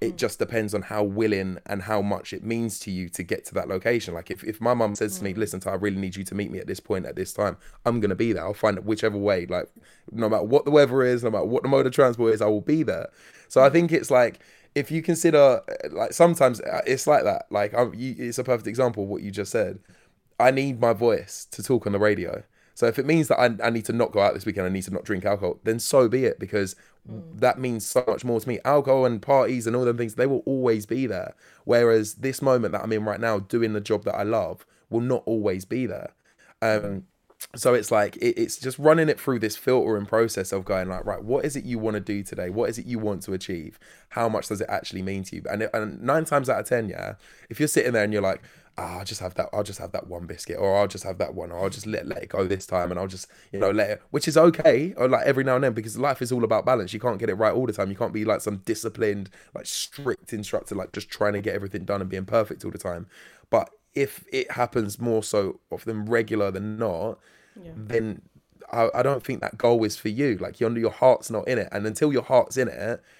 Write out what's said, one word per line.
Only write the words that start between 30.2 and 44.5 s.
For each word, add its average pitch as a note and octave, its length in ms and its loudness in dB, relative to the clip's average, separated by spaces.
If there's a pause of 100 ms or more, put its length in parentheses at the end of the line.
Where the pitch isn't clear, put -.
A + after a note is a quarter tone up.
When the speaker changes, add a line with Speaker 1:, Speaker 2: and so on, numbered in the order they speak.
Speaker 1:
will C3+ 180 0
always A#2+ 400 2
be A#2+ 220 -2
there. F#2+ 260 -6 (320)
Whereas A2+ 500 4
this C3 260 -4
moment B2+ 320 2
that G#2 100 -4
I'm A2 100 -4
in G#2+ 100 0
right G#2 160 -2
now, A2 200 0
doing A2 340 0
the G#2 80 -2
job G#2 220 0
that F#2+ 120 -2
I G#2 80 -2
love, G2+ 420 -2 (240)
will A2+ 120 0
not B2+ 240 -2
always G2+ 400 0
be B2 220 -4
there. - 240 -10 (500)
Um, A2 200 2
Speaker 2:
Mm. G2 220 -6 (520)
Speaker 1:
so B2 180 2
it's A2 160 2
like, G#2+ 280 2
it, A#2+ 200 0
it's A#2 200 -2
just B2+ 200 -8
running D#3 320 6
it - 100 -2
through B2+ 200 -2
this G#2+ 180 -2
filtering A2 480 2
process A2 460 0
of F#2+ 140 -4
going F#2 240 -2
like, F#2 160 -6
"Right, G2+ 180 -6
what B2+ 220 0
is C#3+ 100 -4
it C#3 100 -8
you A#2+ 140 -4
wanna G#2+ 220 -2
do G2+ 200 -6
today? F2+ 280 -8
What G#2 200 -2
is A2+ 80 -6
it - 80 -12
you A#2+ 140 -6
want G2+ 240 -4
to G2 100 -6
achieve? F2+ 460 -10 (300)
How A#2 200 -2
much - 200 -4
does G#2 120 -4